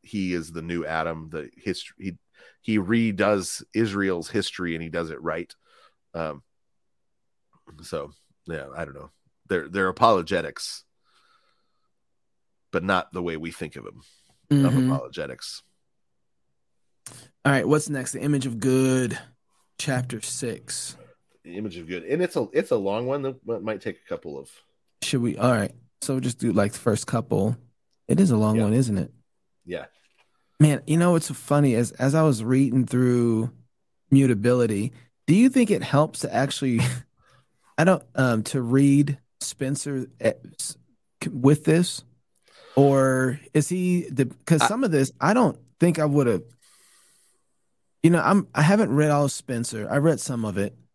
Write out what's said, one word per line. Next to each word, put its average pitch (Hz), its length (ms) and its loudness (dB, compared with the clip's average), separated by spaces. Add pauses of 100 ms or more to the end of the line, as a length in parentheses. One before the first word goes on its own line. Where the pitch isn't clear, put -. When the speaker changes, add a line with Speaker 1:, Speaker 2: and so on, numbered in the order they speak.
Speaker 1:
he 92 320 -4
is 82 160 -6
the 82 100 -10
new 85 240 -6
Adam. 80 460 -6
The 78 260 -12
hist-, - 420 -8
he, 92 180 -12 (460)
he 110 160 -2
redoes 104 840 0 (100)
Israel's 98 560 -2
history, 90 460 -4
and 82 80 -8
he 82 80 -10
does 82 200 -6
it 73 120 -14
right. 82 320 -8 (600)
Um, 78 280 -8 (1400)
so, 76 280 -10 (360)
yeah, 76 200 -10 (100)
I 82 80 -8
don't 69 120 -16
know. 69 160 -20 (360)
They're, 85 200 -2
they're 95 200 0
apologetics, 90 960 -2 (1900)
but 87 100 -2
not 92 300 -2
the 90 100 -8
way 85 140 -6
we 82 160 -10
think 80 240 -12
of 57 100 -18
'em, 50 140 -20 (500)
of 139 220 2
Speaker 2:
Mm-hmm. 131 180 2
Speaker 1:
apologetics. - 720 -8 (1800)
Speaker 2:
All 143 60 4
right, 135 160 2
what's 147 220 0
next? 135 240 -6
The 120 80 -10
Image 139 260 -2
of 113 140 -6
Good, 131 580 0 (580)
chapter 123 440 -6
six. - 760 -10 (460)
Speaker 1:
The 87 140 -16
Image 101 200 -8
of 82 120 -14
Good, 87 160 -8
and 135 180 -2
it's - 140 -4
a, 120 160 -2
it's - 180 -2
a 123 60 0
long 104 300 -4
one 139 160 -4
that 135 120 -6 (140)
m-, 107 160 -6
might 107 160 -6
take 101 160 -8
a - 120 -20
couple 80 300 -10
of 69 100 -18 (540)
Speaker 2:
Should 123 200 -2
we? 120 140 -2
All 123 140 2
right, 107 220 0 (300)
so 139 120 -4
we'll 131 60 -2
just 127 180 -4
do, 117 140 -2
like, 104 200 2
the - 60 -14
first - 300 -2
couple. 113 480 0 (500)
It - 140 2
is 190 100 6
a 117 60 4
long 107 200 2
Speaker 1:
Yeah. 113 60 2
Speaker 2:
one, 104 120 2
isn't 120 220 0
it? 82 160 -4 (540)
Speaker 1:
Yeah. 82 200 -10 (760)
Speaker 2:
Man, 151 260 4
you 151 100 0
know 175 140 4
what's 165 160 2
so 139 80 -8
funny 143 400 2
is, 113 180 0
as 135 220 0
I 160 80 4
was 123 220 2
reading 127 420 2
through 120 640 2 (600)
Mutability, 120 800 2 (340)
do 156 80 6
you 233 140 6
think 247 240 2
it 156 100 0
helps - 380 0
to - 120 -6
actually, 127 460 0 (500)
<laughs> - 500 -16
I 147 40 4
don't, 175 220 4 (100)
um, 117 300 2
to 135 180 -4
read 139 560 4 (220)
Spencer, 135 680 -6 (140)
eh, 113 140 0 (260)
s-, - 160 -10 (480)
c-, - 60 -4
with 139 340 4
this, 165 400 0 (720)
or 135 640 4 (120)
is 151 160 2
he 180 400 0
the, 131 240 -2 (140)
'cause 160 160 4
Speaker 1:
I 123 60 4
Speaker 2:
some 240 160 -2
of 190 80 0
this, 135 180 2 (100)
I 185 140 2
don't 233 240 2 (220)
think 170 180 4
I 156 60 0
would've, 135 400 2 (1600)
you 165 60 8
know, 170 100 4
I'm, 185 320 2
I - 100 2
haven't 202 280 4
read 151 220 2
all 143 140 2
of 131 40 -2
Spencer. 117 580 -8
I 131 100 0
read 147 200 2
some 117 260 -6
of 98 140 -4
it. 101 180 -4 (180)